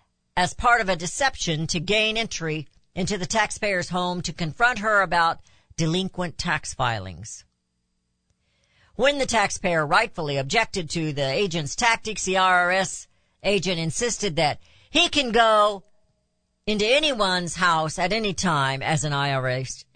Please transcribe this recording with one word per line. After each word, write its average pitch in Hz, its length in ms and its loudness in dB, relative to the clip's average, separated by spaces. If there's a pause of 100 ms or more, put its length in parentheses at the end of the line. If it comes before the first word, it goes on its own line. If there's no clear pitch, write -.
(360)
as 180 180 0
part 240 280 4
of 190 80 -2
a 190 80 0
deception 170 720 -2
to 175 120 -2
gain 214 380 0
entry 160 500 -6 (260)
into 185 240 -2
the 180 80 -6
taxpayer's 202 600 -2
home 180 340 -4
to 160 120 -6
confront 233 460 0
her 208 220 2
about 170 380 2 (380)
delinquent 180 600 -2
tax 151 360 -4
filings. 104 720 -6 (1500)
When 277 220 2
the 269 80 0
taxpayer 190 640 0
rightfully 170 480 0
objected 160 540 -2
to 156 240 -2
the 135 180 -2
agent's 165 460 -2
tactics, 220 480 0
the 185 100 0
I 185 160 4
R 175 200 4
S 190 360 -2 (360)
agent 185 360 0
insisted 185 560 -2
that 147 240 0 (300)
he 330 180 4
can 269 240 0
go 214 540 4 (800)
into 208 200 0
anyone's 208 680 2
house 160 420 2
at 180 140 0
any 214 220 -2
time 139 480 0
as 143 240 0
an 147 80 -2
I 139 180 0
R 131 160 -2
S 127 380 -6 (100)